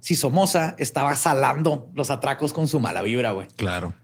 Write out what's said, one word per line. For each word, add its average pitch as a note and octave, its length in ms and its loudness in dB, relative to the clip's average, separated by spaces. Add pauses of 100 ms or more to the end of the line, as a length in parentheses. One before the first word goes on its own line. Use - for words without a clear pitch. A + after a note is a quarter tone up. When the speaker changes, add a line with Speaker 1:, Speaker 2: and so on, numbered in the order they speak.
Speaker 1:
si - 140 -2
Somoza D#3+ 640 2
estaba C#3 380 0
salando C#3+ 760 2
los C#3+ 160 -2
atracos C3+ 440 -2
con D#3+ 140 0
su D3+ 120 2
mala F#2 220 -2
vibra, A#2 300 0
güey. F#2+ 240 -6
Speaker 2:
Claro. F2+ 360 -2 (120)